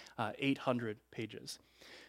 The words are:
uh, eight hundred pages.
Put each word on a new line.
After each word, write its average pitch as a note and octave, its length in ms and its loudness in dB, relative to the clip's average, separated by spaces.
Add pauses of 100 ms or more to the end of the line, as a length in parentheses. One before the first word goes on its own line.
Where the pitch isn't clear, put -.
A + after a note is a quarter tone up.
(180)
uh, G#2+ 220 2
eight C3+ 200 6
hundred A#2+ 380 2 (140)
pages. - 480 -8 (500)